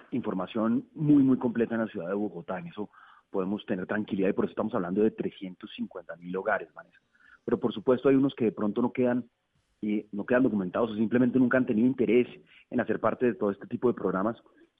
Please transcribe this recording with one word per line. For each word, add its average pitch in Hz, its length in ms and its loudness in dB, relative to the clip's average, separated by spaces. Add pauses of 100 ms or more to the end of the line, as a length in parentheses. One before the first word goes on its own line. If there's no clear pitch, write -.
(120)
información 110 840 -2
muy, 147 300 6
muy 131 120 6
completa 117 380 0
en 113 60 -2
la 110 80 -2
ciudad 90 180 -8
de 95 80 -2
Bogotá, 92 460 -6
en 87 80 -12
eso 101 220 -10 (400)
podemos 98 360 -4
tener 92 200 -4
tranquilidad 101 420 -2
y 104 60 0
por 110 100 0
eso 92 80 -4
estamos 107 220 -4
hablando 95 280 0
de 110 80 4
trescientos 95 640 -10
cincuenta 92 400 -10
mil 87 220 -10
hogares, 95 380 -2
Vanessa. - 260 -20 (440)
Pero 117 140 0
por 110 160 -2
supuesto 127 340 2
hay 139 60 6
unos 135 220 2
que 123 80 -2
de 104 80 2
pronto 107 300 -2
no 120 100 -2
quedan, 123 320 0 (560)
y 104 320 -2
no 101 140 -6
quedan 127 180 4
documentados 107 480 0
o - 20 -8
simplemente 120 460 2
nunca 127 180 4
han 123 80 2
tenido 120 220 4
interés 120 400 4 (420)
en 123 100 0
hacer 104 200 -2
parte 113 260 0
de 117 80 2
todo 104 160 0
este 101 160 -8
tipo 120 220 -2
de 113 60 2
programas 95 420 -2 (440)